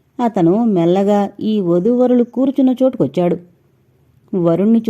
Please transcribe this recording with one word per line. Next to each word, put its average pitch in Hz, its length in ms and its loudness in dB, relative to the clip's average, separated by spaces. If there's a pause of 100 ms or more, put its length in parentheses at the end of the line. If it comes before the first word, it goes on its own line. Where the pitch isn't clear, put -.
(240)
అతను 214 400 0
మెల్లగా 196 640 0 (100)
ఈ 214 200 -2
వధూవరులు 240 640 0
కూర్చున్న 262 580 0
చోటుకొచ్చాడు. 180 680 -2 (800)
వరుణ్ణి 190 560 0